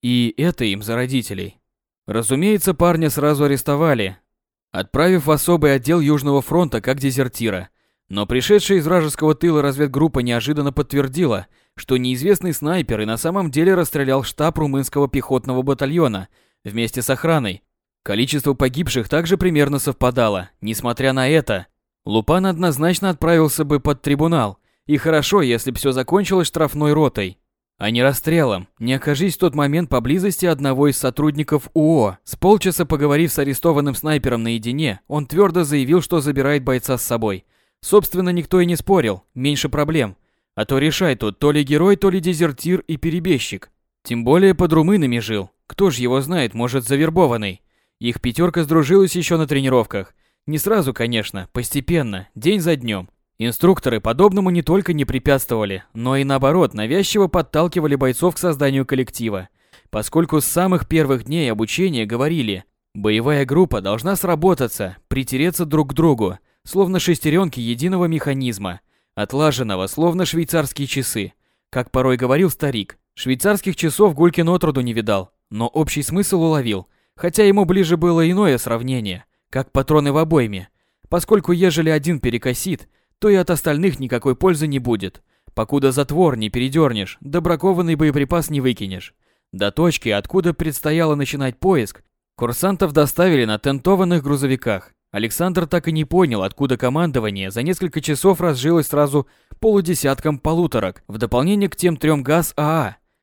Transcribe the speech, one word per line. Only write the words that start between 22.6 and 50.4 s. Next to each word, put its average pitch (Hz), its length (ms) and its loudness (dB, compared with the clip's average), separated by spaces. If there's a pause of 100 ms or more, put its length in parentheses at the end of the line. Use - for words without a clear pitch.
отправился 160 540 2
бы 147 140 0
под 143 220 -2
трибунал. 143 580 0 (280)
И 147 100 2
хорошо, 160 460 2
если 120 280 0
б 120 80 -6
всё 135 140 0
закончилось 175 560 0
штрафной 151 460 0
ротой, 117 440 -2 (440)
а 104 80 -2
не 117 100 0
расстрелом. 131 680 0 (100)
Не 120 160 -2
окажись 147 400 -2
в - 60 -14
тот 151 160 2
момент 147 340 0
поблизости 175 560 0
одного 139 400 2
из 139 100 2
сотрудников 147 800 -2
уо. 151 480 2
С - 140 -14
полчаса 185 480 2
поговорив 147 480 2
с - 80 -4
арестованным 143 560 0
снайпером 135 480 -2
наедине, 117 640 -4
он 147 180 -4
твёрдо 175 380 2
заявил, 143 360 2
что 165 200 -2
забирает 139 420 0
бойца 127 340 -2
с 117 60 -6
собой. 110 420 -4 (360)
Собственно, 185 500 2
никто 175 300 0
и 175 60 4
не 175 100 0
спорил, 123 480 0 (100)
меньше 139 340 -2
проблем. 139 480 -2 (380)
А 107 100 -4
то 135 140 -2
решай 151 380 0
тут, 104 240 -6
то 143 100 4
ли 147 140 2
герой, 160 320 4
то 196 120 0
ли 185 120 0
дезертир 170 640 -2
и 156 120 -6
перебежчик. 160 720 -4 (320)
Тем 117 180 -4
более 175 320 6
под 165 180 2
румынами 156 460 2
жил. 104 320 -6 (160)
Кто 190 240 0
ж 123 60 -4
его 123 240 0
знает, 139 340 -2
может, 120 320 -4
завербованный. 139 760 0 (360)
Их 117 220 -4
пятёрка 165 420 0
сдружилась 165 540 4
ещё 170 220 0
на 156 100 -2
тренировках. 127 640 0 (320)